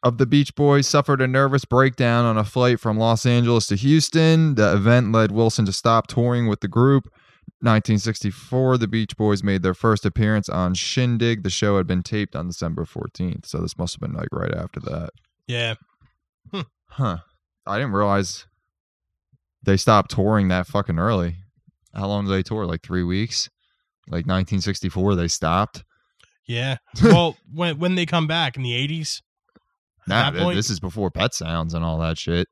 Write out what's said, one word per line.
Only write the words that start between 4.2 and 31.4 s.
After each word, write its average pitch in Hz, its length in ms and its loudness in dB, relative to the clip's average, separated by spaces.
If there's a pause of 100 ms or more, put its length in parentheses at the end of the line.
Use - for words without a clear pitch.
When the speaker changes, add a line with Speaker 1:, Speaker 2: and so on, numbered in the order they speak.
Speaker 1:
The 104 180 4
event 110 380 4
led 110 200 2
Wilson 110 340 2
to 95 80 0
stop 113 340 2
touring 120 400 0
with 104 140 -2
the 104 60 -6
group. 127 400 4 (540)
Nineteen 110 380 2
sixty-four, 123 800 -2
the 117 100 0
Beach 110 300 -4
Boys 104 260 0
made 95 200 0
their 92 100 0
first 107 320 0
appearance 107 440 0
on 90 240 -2
Shindig. 117 720 -2
The 101 60 -2
show 101 280 0
had 92 100 0
been 90 160 -2
taped 104 320 -6
on 82 120 -8
December 82 380 -6
fourteenth, - 600 -8
so - 140 -8
this 85 180 -6
must 90 180 -6
have - 60 -14
been, - 160 -8
like, 80 140 -8
right - 220 -4
after - 280 -8
that. 80 300 -8 (360)
Speaker 2:
Yeah. 117 280 -4 (760)
Hmm. 196 100 -8 (260)
Speaker 1:
Huh. 107 300 -4 (480)
I 101 120 -4
didn't 120 160 -4
realize 98 520 0 (1160)
they 98 160 2
stopped 104 340 2
touring 101 380 2
that 90 180 -2
fucking 95 320 -2
early. 90 380 -2 (560)
How 98 140 -6
long 101 180 -4
did 98 80 -2
they 95 100 0
tour? 107 220 -6
Like, 85 180 -6
three 90 200 -2
weeks? 95 460 -4 (600)
Like, 85 160 -4
nineteen 92 340 0
sixty-four, 95 560 -2
they 85 140 -2
stopped? 87 540 -2 (600)
Speaker 2:
Yeah. 123 320 -4 (120)
Speaker 1:
<laughs> - 140 -4
Speaker 2:
Well, 175 340 6 (160)
when, 160 260 -4
when 180 160 0
they 175 100 0
come 160 220 0
back 160 300 -2
in 135 60 -6
the 120 120 -4
eighties? 147 460 -6 (840)
Speaker 1:
Nah, 92 80 0
Speaker 2:
At 120 100 4
that 147 80 -2
Speaker 1:
th-, 85 100 -2
Speaker 2:
point? 175 140 0
Speaker 1:
this 110 120 -4
is 90 120 -6
before 95 300 -4
Pet 104 220 -2
Sounds 82 400 -4